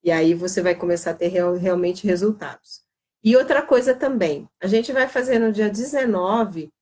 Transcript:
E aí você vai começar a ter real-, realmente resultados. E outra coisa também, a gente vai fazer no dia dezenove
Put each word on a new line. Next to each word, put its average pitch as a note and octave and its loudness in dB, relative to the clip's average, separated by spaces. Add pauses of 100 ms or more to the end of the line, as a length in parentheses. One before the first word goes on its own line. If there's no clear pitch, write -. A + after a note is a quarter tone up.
E E3+ 2
aí E3 4
você F#3 -2
vai F3 2
começar F3 -2
a - -6
ter E3+ -2
real-, F3+ 0
realmente F3+ -2
resultados. F#3 -4 (400)
E A3+ 4
outra C4+ 4
coisa C4 2
também, G3+ -2 (140)
a F3+ -6
gente A3+ 0
vai C4 2
fazer B3+ 0
no A3+ 2
dia G#3 0
dezenove G#3 -2 (120)